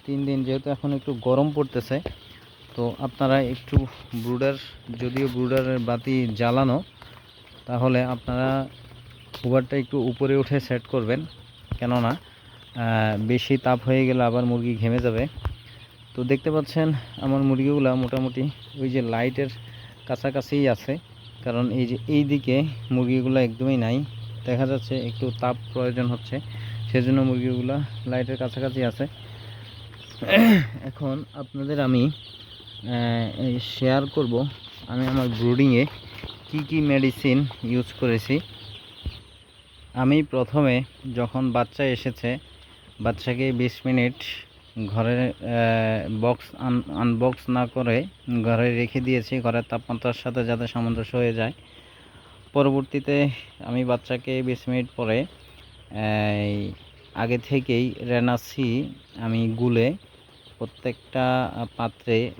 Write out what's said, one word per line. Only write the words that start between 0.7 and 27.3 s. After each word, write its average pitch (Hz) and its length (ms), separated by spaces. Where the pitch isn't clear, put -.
এখন 143 220
একটু 135 220
গরম 131 380
পড়তেছে, 143 480
তো 120 240
আপনারা 135 420
একটু 131 360
ব্রুডার, 123 400
যদিও 127 280
ব্রুডারের 127 500
বাতি 120 480
জ্বালানো, 123 560
তাহলে 123 380
আপনারা 131 640
হুবারটা 127 320
একটু 139 220
উপরে 131 380
উঠে 139 240
সেট 123 260
করবেন, 123 340
কেননা, 120 320
আহ, 113 1080
বেশি 123 380
তাপ 127 260
হয়ে 131 240
গেলে 127 180
আবার 120 200
মুরগি 120 300
ঘেমে 113 240
যাবে। 120 280
তো 123 100
দেখতে 135 260
পাচ্ছেন 156 420
আমার 135 260
মুরগিগুলা 135 520
মোটামুটি 131 560
ওই 131 120
যে 127 120
লাইটের 123 460
কাছাকাছিই 139 640
আছে, 135 300
কারণ 120 260
এই 123 160
যে 120 100
এই 147 160
দিকে 139 380
মুরগিগুলা 127 520
একদমই 127 340
নাই, 123 280
দেখা 127 220
যাচ্ছে 131 300
একটু 120 340
তাপ 123 160
প্রয়োজন 123 340
হচ্ছে, 120 340
সেজন্য 131 280
মুরগিগুলা 127 560